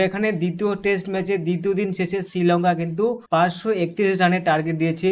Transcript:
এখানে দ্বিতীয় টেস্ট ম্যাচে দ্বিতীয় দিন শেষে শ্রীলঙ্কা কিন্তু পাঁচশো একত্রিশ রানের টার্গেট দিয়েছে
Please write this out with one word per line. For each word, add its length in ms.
এখানে 200
দ্বিতীয় 300
টেস্ট 280
ম্যাচে 220
দ্বিতীয় 320
দিন 180
শেষে 220
শ্রীলঙ্কা 420
কিন্তু 240
পাঁচশো 360
একত্রিশ 380
রানের 260
টার্গেট 340
দিয়েছে 300